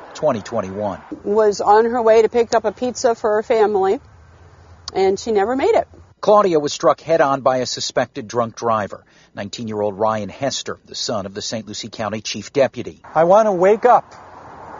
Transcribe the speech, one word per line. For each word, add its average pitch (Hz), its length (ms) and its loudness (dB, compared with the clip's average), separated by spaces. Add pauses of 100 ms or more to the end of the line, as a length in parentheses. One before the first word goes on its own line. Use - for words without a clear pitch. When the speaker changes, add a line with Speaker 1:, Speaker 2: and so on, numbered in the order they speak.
(140)
Speaker 1:
twenty 127 280 -2
twenty-one. 98 580 -6 (220)
Speaker 2:
Was 208 380 0
on 214 240 4
her 233 180 -2
way 220 200 6
to 214 60 4
pick 233 260 0
up 220 100 2
a 208 80 -2
pizza 247 420 -2
for 214 220 0
her 220 80 0
family, 208 560 0 (920)
and 381 280 0
she 240 100 -6
never 214 240 0
made 339 220 2
it. - 100 0 (340)
Speaker 1:
Claudia 202 380 4
was 147 140 -2
struck 156 280 0
head-on 143 420 2
by 131 160 2
a 123 80 -2
suspected 131 600 -6
drunk 117 300 -4
driver, 110 480 -4 (300)
nineteen-year-old 104 640 -6
Ryan 107 340 -2
Hester, - 540 -8
the - 120 -16
son 101 300 -6
of 98 80 -14
the 104 80 -10
Saint 110 260 -10
Lucie 107 220 -12
County 110 320 -8
Chief - 300 -12
Deputy. 123 500 -4 (120)
Speaker 3:
I 160 100 4
want 202 220 4
to 208 60 0
wake 196 320 2
up 226 280 4 (680)